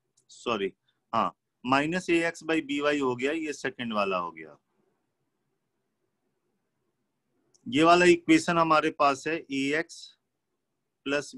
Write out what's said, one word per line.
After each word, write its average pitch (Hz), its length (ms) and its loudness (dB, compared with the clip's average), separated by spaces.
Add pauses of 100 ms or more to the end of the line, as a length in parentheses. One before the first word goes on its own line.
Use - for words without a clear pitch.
(300)
सॉरी, 101 420 -4 (420)
हाँ, 101 220 0 (280)
minus 151 460 -2
A 170 120 2 (100)
X 165 120 -18
by 160 180 -2
B 143 220 -6
Y 147 180 0
हो 127 140 0
गया, 127 160 -2
ये 156 220 -6
सेकंड 127 400 -8
वाला 98 240 0
हो 87 140 -6
गया। 80 260 -20 (3000)
ये 131 160 2
वाला 175 220 6
इक्वेशन 170 520 4
हमारे 160 340 2
पास 143 360 0
है, 160 180 -4
A 135 180 -4 (100)
X 165 240 -6 (1080)
plus 139 320 -6